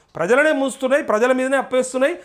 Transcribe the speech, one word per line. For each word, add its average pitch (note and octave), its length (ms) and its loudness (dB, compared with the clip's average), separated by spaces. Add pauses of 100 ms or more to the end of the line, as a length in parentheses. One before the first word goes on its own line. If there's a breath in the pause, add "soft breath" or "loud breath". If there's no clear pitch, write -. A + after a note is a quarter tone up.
(160 loud breath)
ప్రజలనే B3+ 360 2
మూస్తున్నాయి, C4+ 500 0
ప్రజల A3+ 300 0
మీదనే C4 240 0
అప్పేస్తున్నాయి. B3+ 680 -2